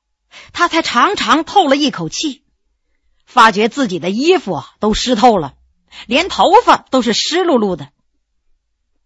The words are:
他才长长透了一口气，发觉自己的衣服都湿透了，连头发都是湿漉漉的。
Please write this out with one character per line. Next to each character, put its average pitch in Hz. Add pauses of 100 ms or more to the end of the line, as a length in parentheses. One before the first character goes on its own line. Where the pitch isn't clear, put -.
(520)
他 349
才 320
长 320
长 262
透 370
了 269
一 285
口 165
气， - (840)
发 226
觉 208
自 269
己 175
的 170
衣 285
服 170 (160)
都 208
湿 247
透 214
了， 143 (540)
连 311
头 - (200)
发 311
都 -
是 226
湿 349
漉 302
漉 202
的。 143 (1160)